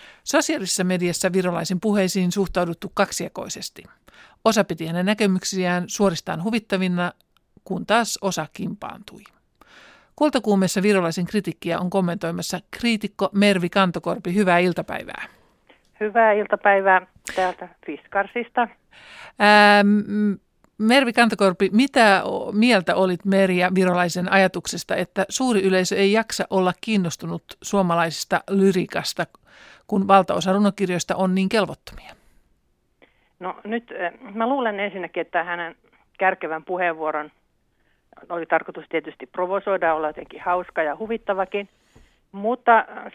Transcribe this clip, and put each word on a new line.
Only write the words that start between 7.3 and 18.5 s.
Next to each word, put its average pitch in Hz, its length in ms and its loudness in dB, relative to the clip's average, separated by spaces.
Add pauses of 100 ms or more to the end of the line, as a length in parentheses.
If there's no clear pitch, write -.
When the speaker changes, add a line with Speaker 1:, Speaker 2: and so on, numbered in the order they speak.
Speaker 1:
kun - 220 -6
taas 220 360 0
osa 170 320 -4
kimpaantui. - 680 -12 (960)
Kultakuumeessa 202 680 2
Virolaisen 185 420 2
kritiikkiä 170 540 -4
on 180 100 -4
kommentoimassa 175 680 -4 (120)
kriitikko 214 640 -2
Mervi 196 360 4
Kantokorpi. 175 640 -2
Hyvää 180 240 4
iltapäivää. - 680 -4 (720)
Speaker 2:
Hyvää 214 320 4
iltapäivää 196 760 2 (280)
täältä 185 320 -2 (180)
Fiskarsista. 214 840 -4 (720)